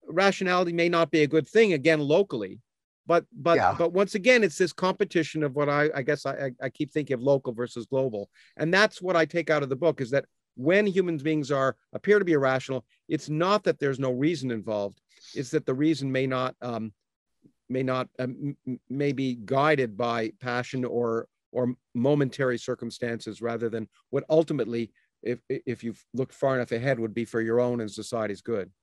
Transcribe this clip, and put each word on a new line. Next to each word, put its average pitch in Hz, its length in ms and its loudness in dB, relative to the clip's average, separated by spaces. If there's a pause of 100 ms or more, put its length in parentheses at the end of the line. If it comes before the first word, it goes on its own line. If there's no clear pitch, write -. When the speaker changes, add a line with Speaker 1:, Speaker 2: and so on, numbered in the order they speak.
Speaker 1:
rationality 180 640 2
may 170 160 2
not 165 240 2
be 156 100 6
a 147 60 4
good 151 180 2
thing, 214 260 4
again, 156 280 4
locally. 139 580 0 (480)
But, 165 260 2
but, 160 240 2
Speaker 2:
Yeah. 98 220 4
Speaker 1:
but 170 140 0
once 196 240 0
again, 233 260 6
it's 175 160 0
this 175 140 2
competition 175 720 0
of 135 100 -4
what 147 140 0
I, 147 260 2
I 143 80 -4
guess 147 240 -2
I, 135 60 -2
I, 135 180 -6 (120)
I 135 80 -4
keep 151 200 -6
thinking 139 240 -2
of 117 60 -4
local 135 320 2
versus 113 340 -6
global. 127 420 -2 (280)
And 165 180 0
that's - 260 4
what 180 140 -2
I 165 100 4
take 160 260 -4
out 151 120 2
of 135 60 -4
the 135 80 -2
book, 151 240 0
is 120 100 -6
that 135 140 0 (320)
when 180 300 2
human 175 320 0
beings 147 340 -2
are, 135 240 2 (160)
appear 208 260 2
to 202 60 2
be 175 80 2
irrational, 131 520 0 (240)
it's 151 200 -4
not 180 360 2
that 160 140 0
there's 135 220 -2
no 131 100 0
reason 131 400 -2
involved. 104 500 -4 (340)
It's 127 160 -8
that 151 160 0
the 147 80 0
reason 139 360 0
may 131 160 0
not, 127 360 -2
um, 113 300 -6 (760)
may 131 140 -2
not, 127 260 -2 (100)
um, 127 240 -4
m-, 143 140 -6 (100)
m-, 127 220 -8
may 143 240 -2
be 127 320 -2
guided 135 520 0
by 117 440 -2
passion 123 440 -4
or, 117 420 -2 (240)
or 123 240 -2 (200)
momentary 131 600 2
circumstances 117 840 -8
rather 117 260 -4
than 110 200 -6 (220)
what 139 200 -2
ultimately, 123 600 0 (300)
if, 120 260 -4
if 127 340 -6
you 113 120 -6 (180)
look 127 200 -4
far 135 220 0
enough 123 180 -2
ahead, 120 280 0
would 110 140 -4
be 117 100 -2
for 113 160 -4
your 113 200 0
own 123 200 0
and 107 100 -6
society's 104 520 -6
good. 98 280 -6 (120)